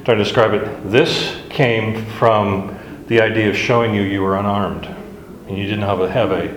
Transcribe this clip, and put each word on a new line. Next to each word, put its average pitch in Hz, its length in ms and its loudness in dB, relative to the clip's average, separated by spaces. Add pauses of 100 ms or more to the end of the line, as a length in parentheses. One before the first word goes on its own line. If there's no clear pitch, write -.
trying 113 140 2
to 104 60 2
describe 104 300 4
it, - 380 -4
this - 440 2 (140)
came 110 540 0 (140)
from 104 580 2 (320)
the 113 140 4
idea 110 280 2
of 92 60 0
showing 117 380 2
you 104 80 2
you 98 200 0
were 98 160 0
unarmed. 101 500 -2 (600)
And 98 100 -6
you 98 80 -4
didn't 104 180 -2
have 98 180 0
a, 92 80 0
have 101 220 0
a 87 240 -2